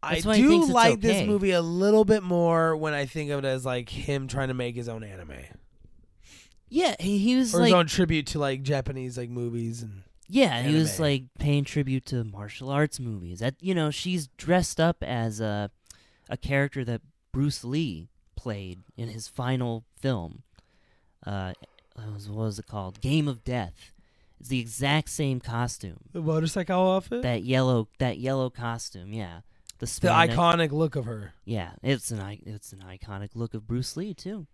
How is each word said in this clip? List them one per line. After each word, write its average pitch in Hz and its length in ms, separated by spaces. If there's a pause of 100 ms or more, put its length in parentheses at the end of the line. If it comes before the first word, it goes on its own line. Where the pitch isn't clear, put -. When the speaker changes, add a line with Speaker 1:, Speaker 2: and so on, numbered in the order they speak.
Speaker 1:
I 151 120
Speaker 2:
That's 165 120
why 214 100
he 220 60
Speaker 1:
do 269 80
Speaker 2:
thinks 330 160
it's 262 80
Speaker 1:
like 226 260
this 220 160
Speaker 2:
okay. 208 100
Speaker 1:
movie 202 260
a 175 100
little 196 420
bit 208 180
more 165 540
when 156 180
I 143 120
think 147 240
of 143 120
it 135 60
as, 131 160
like, 123 240
him 139 400
trying 131 200
to 131 60
make 120 220
his 120 120
own 113 140
anime. 95 300 (1400)
Speaker 2:
Yeah, 302 320
he, 196 180
he 233 180
was 254 180
Speaker 1:
Or - 60
Speaker 2:
like - 80
Speaker 1:
his 185 60
own 175 120
tribute 160 420
to, 160 100
like, 139 240
Japanese, 131 540
like, 120 140
movies 117 520
and 101 200 (260)
Speaker 2:
Yeah, 175 340
he 143 120
was, 156 240
Speaker 1:
anime. 165 40
Speaker 2:
like, 139 200 (160)
paying 143 260
tribute 131 420
to 123 180
martial 104 440
arts 147 320
movies. 92 380
That, 120 220
you 185 140
know, 156 160
she's 175 360 (100)
dressed 180 420
up 165 240
as 117 380
a, 104 300 (580)
a - 80
character 139 480
that 113 160 (320)
Bruce 139 320
Lee 120 440 (280)
played 95 440 (180)
in 117 100
his 110 200
final 123 560 (140)
film. 104 440 (840)
Uh, 98 280 (420)
it 107 160
was, 101 160
what 107 160
was 104 140
it 107 80
called? 98 340
Game 147 280
of 123 160
Death. 120 480 (480)
It's 123 100
the 131 100
exact 139 480
same 135 320
costume. 117 600 (120)
Speaker 1:
The 175 80
motorcycle 170 720
outfit? 190 300
Speaker 2:
That 120 220
yellow, 127 440 (100)
that 117 200
yellow 131 320
costume, 113 640
yeah. 87 260 (380)
The 120 80
Speaker 1:
The - 220
Speaker 2:
spandex. 165 260
Speaker 1:
iconic 170 380
look 156 240
of 131 80
her. 110 300 (100)
Speaker 2:
Yeah, 101 280 (100)
it's 127 280
an 110 100
i-, 98 260
it's - 260
an 98 160
iconic 98 460
look 117 200
of 107 120
Bruce 120 300
Lee 185 180
too. 185 400